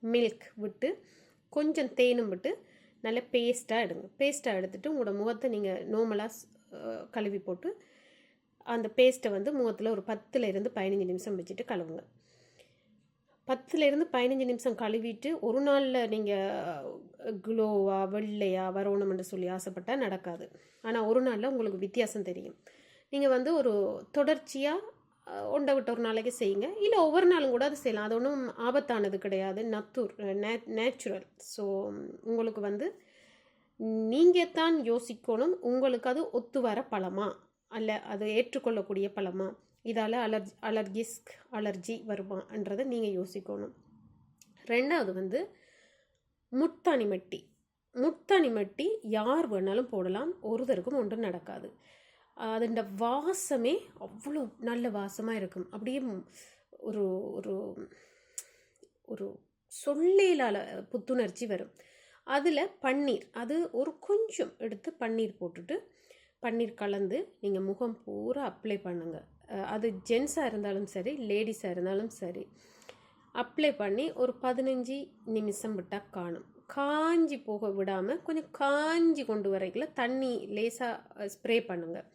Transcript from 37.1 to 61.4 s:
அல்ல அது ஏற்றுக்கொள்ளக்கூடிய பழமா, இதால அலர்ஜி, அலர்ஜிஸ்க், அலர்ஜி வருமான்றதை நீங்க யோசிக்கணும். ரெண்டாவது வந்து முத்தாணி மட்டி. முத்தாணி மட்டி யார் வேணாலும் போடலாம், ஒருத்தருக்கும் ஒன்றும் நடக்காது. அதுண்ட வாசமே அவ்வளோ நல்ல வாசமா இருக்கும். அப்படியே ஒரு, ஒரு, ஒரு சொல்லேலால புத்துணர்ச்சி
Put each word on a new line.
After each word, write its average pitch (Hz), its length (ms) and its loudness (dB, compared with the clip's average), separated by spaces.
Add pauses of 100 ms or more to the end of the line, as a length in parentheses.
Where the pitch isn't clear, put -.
அல்ல 220 340 -2
அது 208 240 -6
ஏற்றுக்கொள்ளக்கூடிய 214 920 0
பழமா, 190 400 -4 (280)
இதால 226 300 0
அலர்ஜி, 220 380 -2 (100)
அலர்ஜிஸ்க், 214 680 -4 (220)
அலர்ஜி 214 540 -4
வருமான்றதை 202 800 -4
நீங்க 220 380 0
யோசிக்கணும். 202 500 -8 (960)
ரெண்டாவது 247 480 2
வந்து 196 420 -4 (960)
முத்தாணி 285 540 2
மட்டி. 185 380 -4 (500)
முத்தாணி 320 560 4
மட்டி 233 520 0
யார் 226 500 2
வேணாலும் 202 360 2
போடலாம், 214 460 -2
ஒருத்தருக்கும் 226 640 -2
ஒன்றும் 220 240 -2
நடக்காது. 185 520 -6 (680)
அதுண்ட 220 500 -2 (100)
வாசமே 269 800 0 (220)
அவ்வளோ 262 600 -6
நல்ல 233 300 -2
வாசமா 202 420 -4
இருக்கும். 185 400 -6
அப்படியே 240 300 -6 (680)
ஒரு, 202 640 -2
ஒரு, 196 420 -6 (1300)
ஒரு 196 340 -10 (460)
சொல்லேலால 294 1040 4
புத்துணர்ச்சி 247 560 0